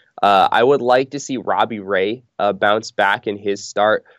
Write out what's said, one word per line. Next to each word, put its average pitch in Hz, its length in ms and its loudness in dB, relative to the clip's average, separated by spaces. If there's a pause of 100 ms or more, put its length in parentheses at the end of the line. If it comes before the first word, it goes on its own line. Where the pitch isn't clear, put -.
(220)
Uh, 98 300 4
I 113 120 2
would 135 180 2
like 127 300 2
to 143 80 -10
see 131 180 -8
Robbie 104 420 -2
Ray, 98 440 -2 (160)
uh, 101 140 0
bounce 107 380 -2
back 101 360 0
in 101 100 -6
his 101 260 -6
start. 104 420 -2 (140)